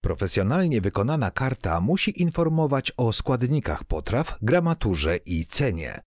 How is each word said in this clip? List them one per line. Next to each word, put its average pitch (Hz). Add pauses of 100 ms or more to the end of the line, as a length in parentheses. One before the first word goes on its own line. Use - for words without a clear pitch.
Profesjonalnie 107
wykonana 107
karta 95
musi 180
informować 160
o 117
składnikach 127
potraw, 104
gramaturze 107
i 82
cenie. 82 (100)